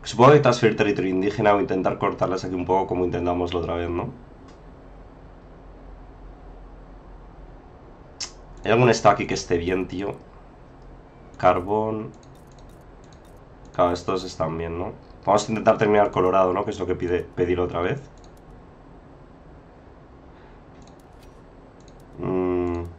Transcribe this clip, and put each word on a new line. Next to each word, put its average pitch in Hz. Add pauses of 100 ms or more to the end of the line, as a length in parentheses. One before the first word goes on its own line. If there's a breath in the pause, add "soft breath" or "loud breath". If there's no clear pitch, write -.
Supongo 139
que 147
transferir -
territorio 98
indígena 101
o 101
intentar 98
cortarles 92
aquí 92
un 90
poco 95
como 90
intentamos 87
la 87
otra 85
vez, 87
¿no? 87 (4000)
¿Hay 104
algún 120
estado 107
aquí 92
que 95
esté 90
bien, 90
tío? 95 (1200)
Carbón. 107 (1600)
Claro, 87
estos 90
están 82
bien, 82
¿no? 101 (320)
Vamos 104
a 113
intentar 107
terminar 104
Colorado, 92
¿no? 101
Que 104
es -
lo 90
que 87
pide, 87 (140)
pedí 90
la 90
otra 87
vez. 110 (4000 loud breath)
Mm. 90 (160)